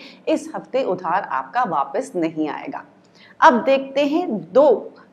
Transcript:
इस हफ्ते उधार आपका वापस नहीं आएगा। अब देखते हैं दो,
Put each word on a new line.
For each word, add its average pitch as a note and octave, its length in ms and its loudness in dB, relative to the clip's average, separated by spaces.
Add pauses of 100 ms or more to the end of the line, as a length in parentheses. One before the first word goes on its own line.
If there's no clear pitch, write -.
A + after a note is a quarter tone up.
(280)
इस D4 280 -2
हफ्ते B3 280 -4
उधार F3+ 400 -2
आपका C3+ 400 -4
वापस E3+ 520 -4
नहीं D#3+ 340 -2
आएगा। - 340 -10 (580)
अब B3+ 220 6
देखते C4+ 420 2
हैं C#4 480 -2
दो, C4 400 4 (200)